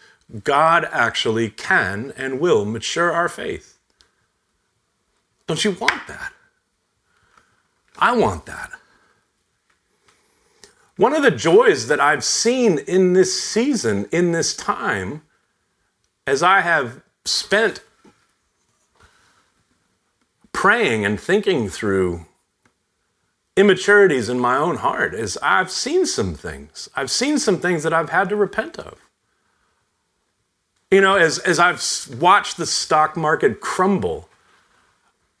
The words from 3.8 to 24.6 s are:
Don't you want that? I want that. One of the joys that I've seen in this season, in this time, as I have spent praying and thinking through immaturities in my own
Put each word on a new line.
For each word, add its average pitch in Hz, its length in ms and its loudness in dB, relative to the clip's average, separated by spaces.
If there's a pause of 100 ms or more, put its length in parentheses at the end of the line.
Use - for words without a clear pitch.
Don't 160 180 -4
you 214 60 0
want - 380 -4
that? - 240 -14 (1700)
I 160 160 2
want 104 300 0
that. - 280 -16 (2250)
One 247 160 2
of 311 80 0
the 269 80 4
joys 165 560 4
that 139 140 0
I've 143 240 2
seen 233 560 0
in 180 340 2
this 185 280 2
season, 208 720 -2
in 175 200 0
this 165 220 -2
time, 127 680 -6 (1040)
as 135 160 0
I 190 180 4
have 156 400 -2 (240)
spent - 560 -2 (2750)
praying 180 540 0
and 104 120 -2
thinking 175 520 0
through 92 560 -2 (1300)
immaturities 190 720 4
in 123 100 -2
my 123 180 2
own 151 200 0